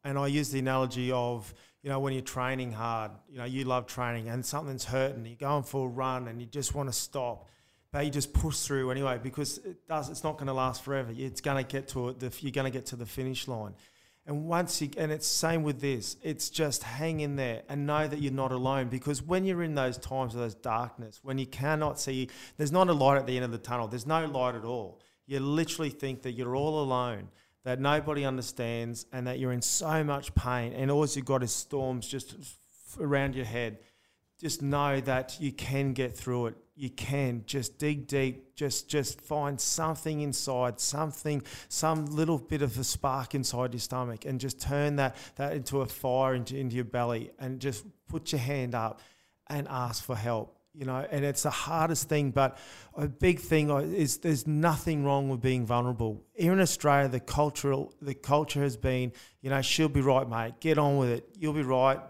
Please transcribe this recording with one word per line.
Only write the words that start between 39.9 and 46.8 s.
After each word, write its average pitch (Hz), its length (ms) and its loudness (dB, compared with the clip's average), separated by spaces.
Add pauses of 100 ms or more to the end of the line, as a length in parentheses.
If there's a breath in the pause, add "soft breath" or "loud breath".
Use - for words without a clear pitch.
inside, 127 580 0
something, 147 600 -2 (260 loud breath)
some 156 380 2
little 156 320 2
bit 147 240 -2
of 123 160 0
a 131 60 -2
spark 131 500 -2
inside 127 400 0
your 117 60 -4
stomach, 123 440 -4
and 131 160 -2
just 127 220 -6
turn 143 340 2
that, 135 200 2 (200 loud breath)
that 143 160 -2
into 139 300 -2
a 127 40 0
fire 131 500 2
into, 127 200 -4
into 127 200 -2
your 123 100 0